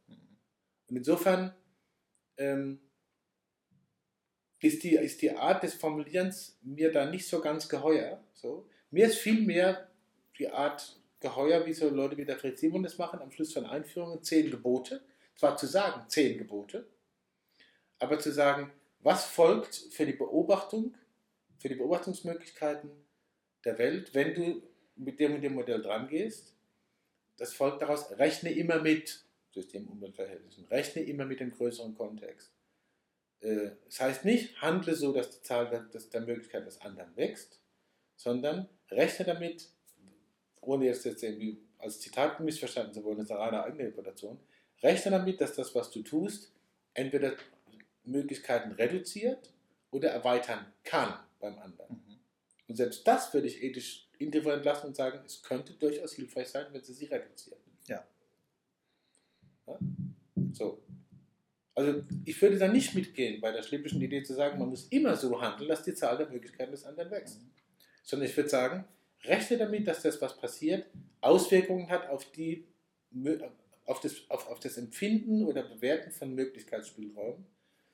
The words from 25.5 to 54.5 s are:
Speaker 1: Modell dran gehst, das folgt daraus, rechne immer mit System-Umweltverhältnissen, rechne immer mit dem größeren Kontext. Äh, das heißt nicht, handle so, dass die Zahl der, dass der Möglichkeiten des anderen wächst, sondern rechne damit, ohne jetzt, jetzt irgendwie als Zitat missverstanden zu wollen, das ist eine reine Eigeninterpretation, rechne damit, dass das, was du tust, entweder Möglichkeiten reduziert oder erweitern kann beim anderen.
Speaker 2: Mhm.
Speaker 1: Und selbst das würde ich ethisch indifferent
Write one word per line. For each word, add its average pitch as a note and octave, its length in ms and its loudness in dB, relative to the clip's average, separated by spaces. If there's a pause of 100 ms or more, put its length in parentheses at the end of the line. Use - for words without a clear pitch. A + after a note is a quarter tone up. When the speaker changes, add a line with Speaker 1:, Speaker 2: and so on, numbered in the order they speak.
Speaker 1:
Modell A#2+ 280 -2
dran G#2+ 240 -4
gehst, F3+ 480 -6 (840)
das A#2+ 160 -10
folgt C#3 280 0
daraus, D3 360 -2
rechne D#3+ 340 2
immer E3 280 2
mit D#3 440 2 (280)
System-Umweltverhältnissen, G2 1120 -12
rechne D3+ 360 -2
immer C#3+ 220 -4
mit C3 160 -6
dem B2+ 100 -6
größeren A#2 440 -4
Kontext. - 580 -12 (880)
Äh, G#2+ 300 0 (160)
das - 140 -12
heißt C3 260 0
nicht, - 340 2
handle E3 340 0
so, C#3 180 0
dass B2+ 180 0
die - 120 -20
Zahl A#2+ 280 0
der, A#2 140 -2
dass - 260 -16
der A#2 100 -4
Möglichkeiten A#2 460 -6
des - 160 -18
anderen F2 340 -14
wächst, - 440 -6 (560)
sondern D3 520 -2 (220)
rechne - 340 4
damit, E3+ 460 -4 (880)
ohne C3+ 260 2
jetzt, A#2+ 200 2
jetzt A2+ 160 -4
irgendwie G#2+ 360 -6 (200)
als G#2+ 220 -10
Zitat D3 400 -2
missverstanden B2+ 520 -4
zu G#2 100 -12
wollen, G#2+ 140 -4
das G#2+ 100 -6
ist - 60 -16
eine G#2 80 -4
reine A2 240 -2
Eigeninterpretation, A#2 760 -10 (440)
rechne F#3 300 4
damit, F#3 280 2
dass F#3 140 0
das, - 200 -6
was A#2 160 0
du A2 120 -8
tust, F3+ 500 -4 (420)
entweder C3+ 400 0 (680)
Möglichkeiten B2+ 680 -2
reduziert F#3 800 -2 (380)
oder C#3 200 0
erweitern A#2+ 600 0 (100)
kann A#2 320 0 (240)
beim - 200 -10
anderen. - 480 -18
Speaker 2:
Mhm. - 100 -20 (520)
Speaker 1:
Und A2+ 80 -10
selbst - 300 0
das - 260 6
würde C#3 160 2
ich - 140 -8
ethisch - 460 -8 (100)
indifferent D3 460 0